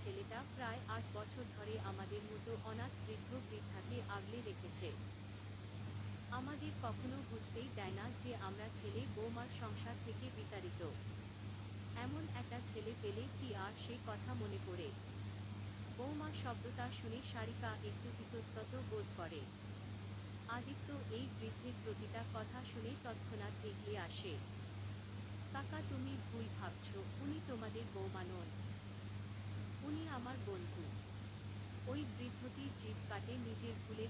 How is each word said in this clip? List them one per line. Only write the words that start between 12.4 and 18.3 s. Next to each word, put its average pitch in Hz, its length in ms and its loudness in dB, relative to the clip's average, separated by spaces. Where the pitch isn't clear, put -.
ছেলে 214 200 0
পেলে 208 200 2
কি 208 140 2
আর 196 180 2
সে 240 80 0
কথা 220 280 2
মনে 202 320 4
পড়ে?" 175 240 2
বৌমা 302 320 2
শব্দটা 240 440 2
শুনে 226 180 2
সারিকা 220 380 2
একটু 208 240 0
ইতস্তত 220 560 -2